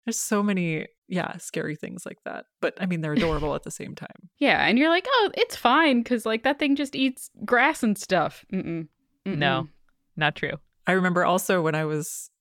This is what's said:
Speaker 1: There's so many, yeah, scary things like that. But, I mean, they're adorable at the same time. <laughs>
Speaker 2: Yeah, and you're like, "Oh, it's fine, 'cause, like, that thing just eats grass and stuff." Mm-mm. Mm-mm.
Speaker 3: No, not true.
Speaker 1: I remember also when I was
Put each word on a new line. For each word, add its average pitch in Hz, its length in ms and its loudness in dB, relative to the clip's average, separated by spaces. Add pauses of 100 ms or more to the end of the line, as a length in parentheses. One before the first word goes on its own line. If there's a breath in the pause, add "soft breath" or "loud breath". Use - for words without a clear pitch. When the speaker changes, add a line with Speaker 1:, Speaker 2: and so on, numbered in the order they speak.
Speaker 1:
There's 226 140 -4
so 202 240 0
many, 175 420 0 (220)
yeah, 180 300 -4
scary 156 380 -6
things - 300 -12
like - 200 -14
that. - 200 -10 (160)
But, 170 180 -2
I 190 60 -4
mean, 175 160 -2
they're 151 120 -4
adorable 151 420 0
at - 80 -8
the 156 80 -12
same - 240 -12
time. - 200 -16
<laughs> - 20 -20 (220)
Speaker 2:
Yeah, 226 280 4
and 208 100 4
you're 302 120 4
like, 370 200 2
"Oh, 466 260 2
it's 466 200 -2
fine, 262 480 4
'cause, 233 200 -2
like, 220 200 -2
that 285 160 2
thing 277 160 2
just 277 200 -4
eats 262 360 -2 (120)
grass 254 380 4
and 214 160 2
stuff." - 560 0
Mm-mm. 170 340 -4 (400)
Mm-mm. 190 120 -4
Speaker 3:
No, 135 280 0 (480)
not 151 200 0
true. 139 180 -6 (320)
Speaker 1:
I 175 60 0
remember 180 340 2
also 185 380 2
when 156 100 0
I 156 120 0
was 151 440 -6 (120)